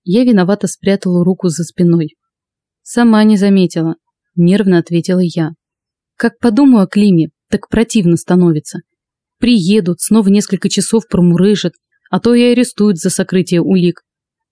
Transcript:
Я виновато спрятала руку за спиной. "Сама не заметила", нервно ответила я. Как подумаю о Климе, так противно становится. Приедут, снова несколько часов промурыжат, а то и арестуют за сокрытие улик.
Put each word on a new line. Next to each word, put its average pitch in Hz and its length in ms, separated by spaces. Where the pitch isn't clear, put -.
Я 220 180
виновато 202 440
спрятала 185 580
руку 185 240
за 160 160
спиной. 170 500
"Сама 220 420
не 214 100
заметила", 180 600
нервно 185 420
ответила 175 440
я. 165 300
Как - 240
подумаю 240 440
о 185 40
Климе, 190 440
так - 180
противно 220 480
становится. 170 640
Приедут, 196 600
снова 208 300
несколько 196 400
часов 190 400
промурыжат, 180 640
а 180 120
то 240 120
и 240 100
арестуют 233 540
за 185 120
сокрытие 175 520
улик. 175 420